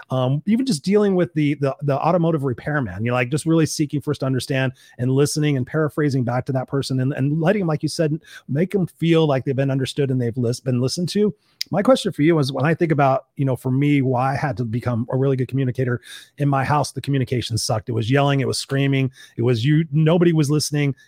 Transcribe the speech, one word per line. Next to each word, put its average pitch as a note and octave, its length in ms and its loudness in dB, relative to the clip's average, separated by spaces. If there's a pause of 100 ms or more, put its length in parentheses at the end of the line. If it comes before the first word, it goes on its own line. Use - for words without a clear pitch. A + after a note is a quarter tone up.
(120)
um, C3 340 0
even A3+ 220 0
just E3 160 -2
dealing G3+ 320 2
with F3 180 0
the, D3 220 0
the, C3+ 260 -2
the C#3+ 160 0
automotive E3 460 2
repairman, B2 600 -4
you A#2 60 0
know, A#2+ 60 0
like, B2 140 0
just D3 180 -4
really D#3+ 180 4
seeking D3 360 -4
first D3 200 -6
to C#3 40 -2
understand C3 480 -2 (260)
and B2 120 -2
listening D3 460 2
and B2 80 -4
paraphrasing D3 580 -2
back B2 220 -2
to - 80 -4
that C3 140 -4
person C3+ 320 -2
and, C3 140 0
and C#3+ 280 -2
letting F#3+ 220 0
him, E3+ 40 -2
like D#3 140 -2
you D3+ 80 -2
said, D#3+ 300 -2 (280)
make E3 240 -2
them F#3+ 140 0
feel D#3+ 420 2
like C3+ 180 0
they've C3+ 100 -2
been C3+ 160 0
understood C3+ 400 -2
and B2+ 100 0
they've A#2 160 -4
lis-, A#2+ 220 -2
been B2+ 200 -2
listened C#3+ 300 -2
to. G#3 240 0 (380)
My F#3 100 0
question B3 320 2
for - 80 -4
you E3 180 4
is, C3+ 140 0
when C3+ 120 0
I E3 100 2
think E3 160 0
about, C#3 340 2 (100)
you D3 100 -2
know, C3 100 0
for C3 160 -4
me, C#3+ 300 2
why C3 320 0
I - 40 -2
had C#3 200 -4
to B2+ 60 -4
become A#2 480 -4
a C3 60 0
really C3+ 180 2
good B2+ 140 -2
communicator B2+ 520 -2 (360)
in C#3+ 100 0
my C3+ 160 2
house, C#3 280 0
the C3 100 -10
communication B2+ 560 -2
sucked. A2 320 -4
It A#2 40 -4
was A2+ 160 -2
yelling, C#3 300 2
it B2 80 0
was A2+ 100 -2
screaming, C#3 540 0 (240)
it A#2+ 60 -4
was A#2 240 2
you, D3+ 260 4
nobody E3 420 4
was D3+ 160 2
listening. D3 460 0 (120)